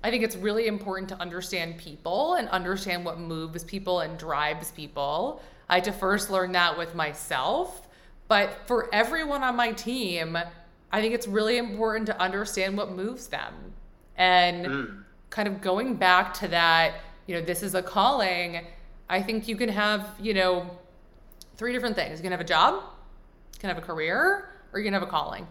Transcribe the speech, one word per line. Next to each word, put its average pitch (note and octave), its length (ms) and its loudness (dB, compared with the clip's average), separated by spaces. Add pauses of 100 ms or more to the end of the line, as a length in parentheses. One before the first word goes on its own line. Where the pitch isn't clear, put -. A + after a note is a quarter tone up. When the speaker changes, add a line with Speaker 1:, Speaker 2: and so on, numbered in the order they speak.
Speaker 1:
I G#3+ 80 0
think A3+ 100 2
it's A3 140 -2
really G#3+ 320 0
important G3 400 -4
to F#3+ 120 -10
understand F3 560 -6
people F#3 580 0
and C4+ 160 0
understand F3+ 540 -2
what E3+ 140 -4
moves E3 460 -6
people F#3+ 340 -2
and D#3 180 -4
drives D#3 540 -2
people. D3+ 720 -4 (260)
I F3 60 6
had F3+ 100 4
to G#3 80 -2
first G3 380 0
learn F#3 220 2
that E3+ 260 4
with E3+ 160 -6
myself. D#3+ 880 -2 (460)
But G3+ 380 2
for A#3 260 0
everyone C#4 520 2
on B3 100 0
my A#3+ 160 2
team, F#3 680 -2 (540)
I G#3+ 100 2
think A3+ 140 2
it's A#3 140 -4
really A3 300 2
important A3 480 -2
to G#3+ 140 -2
understand G3 560 0
what G#3 140 -2
moves G3+ 380 -6
them. - 440 -8 (440)
And F3+ 500 6
Speaker 2:
Mm. C#3+ 380 -4 (260)
Speaker 1:
kind G#3 160 0
of G3 140 -2
going G#3+ 340 0
back F#3 400 6
to F#3 140 -6
that, E3 460 6 (320)
you E3+ 100 -4
know, E3+ 40 -2
this F3 220 -2
is F#3+ 140 -2
a F#3 60 2
calling, F#3 840 2 (420)
I F#3+ 140 2
think G#3+ 240 -2
you A3+ 80 -2
can A3+ 140 0
have, G#3 400 0 (120)
you G#3 140 -2
know, F#3 340 2 (880)
three A#3+ 160 -4
different A#3+ 220 -2
things. D#3 240 -4
You E3 60 -10
can F#3 80 -2
have F3 80 -4
a E3 40 -4
job, F#3 380 4 (720)
you - 60 -18
can G3+ 80 -4
have E3+ 100 -2
a D#3+ 80 -10
career, G#3 640 0 (220)
or G3+ 80 -4
you G#3 40 -4
can G3+ 100 0
have G3 100 0
a - 20 -6
calling. D3+ 440 -4